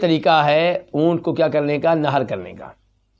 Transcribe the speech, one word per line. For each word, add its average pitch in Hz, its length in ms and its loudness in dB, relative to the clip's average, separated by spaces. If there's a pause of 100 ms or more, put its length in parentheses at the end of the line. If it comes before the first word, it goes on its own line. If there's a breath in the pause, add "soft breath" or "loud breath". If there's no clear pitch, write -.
طریقہ 160 440 2
ہے 160 340 2 (120)
اونٹ 165 320 0
کو 165 100 -2
کیا 156 140 0
کرنے 147 320 -2
کا؟ 160 140 2
نحر 143 300 0
کرنے 92 300 -10
کا۔ - 140 -18 (520)